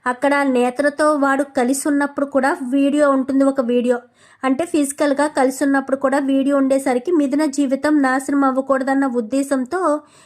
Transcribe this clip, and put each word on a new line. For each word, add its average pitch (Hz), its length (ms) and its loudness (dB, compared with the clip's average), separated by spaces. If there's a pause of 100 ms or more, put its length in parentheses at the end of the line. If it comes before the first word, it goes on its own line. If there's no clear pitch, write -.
అక్కడ 254 360 0
నేత్రతో 277 720 0
వాడు 277 300 0
కలిసి 269 460 -2
ఉన్నప్పుడు 285 380 -2
కూడా 277 360 0
వీడియో 277 480 2
ఉంటుంది, 269 340 2
ఒక 269 160 0
వీడియో 247 380 0 (460)
అంటే 269 220 0
ఫిజికల్గా 285 600 0
కలిసి 269 380 -2
ఉన్నప్పుడు 269 320 0
కూడా 269 220 0
వీడియో 269 380 0
ఉండేసరికి 269 560 0
మిథున 294 320 0
జీవితం 285 580 0
నాశనం 277 420 0
అవ్వకూడదన్న 269 600 0
ఉద్దేశంతో 269 920 -2 (260)